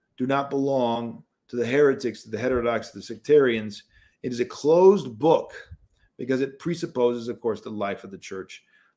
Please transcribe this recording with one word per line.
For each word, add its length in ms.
do 80
not 240
belong 720
to 80
the 80
heretics, 580
to 60
the 80
heterodox, 520
to 100
the 40
sectarians. 800
It 80
is 80
a 60
closed 760
book 340
because 220
it 200
presupposes, 680
of 140
course, 200
the 80
life 340
of 80
the 60
church. 460